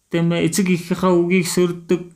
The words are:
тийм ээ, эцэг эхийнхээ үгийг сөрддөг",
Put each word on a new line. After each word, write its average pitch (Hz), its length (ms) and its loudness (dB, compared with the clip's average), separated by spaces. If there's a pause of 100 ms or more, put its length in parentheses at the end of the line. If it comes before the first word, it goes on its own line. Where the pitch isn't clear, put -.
тийм 170 240 0
ээ, 170 160 0
эцэг 185 240 0
эхийнхээ 180 400 0
үгийг 175 320 2
сөрддөг", 175 560 -2 (140)